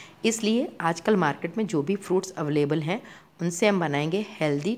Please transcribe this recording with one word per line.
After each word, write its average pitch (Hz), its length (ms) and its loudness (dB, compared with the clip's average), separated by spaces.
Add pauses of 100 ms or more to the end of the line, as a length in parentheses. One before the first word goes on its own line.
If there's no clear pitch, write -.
(240)
इसलिए 226 440 2 (120)
आजकल 170 360 2
मार्केट 170 420 0
में 220 80 0
जो 151 160 0
भी 185 140 0
फ्रूट्स 185 340 0
अवेलेबल 151 520 0
हैं, 185 200 -2 (400)
उनसे 175 260 2
हम 202 120 4
बनाएंगे 160 480 0
हेल्दी, 151 500 0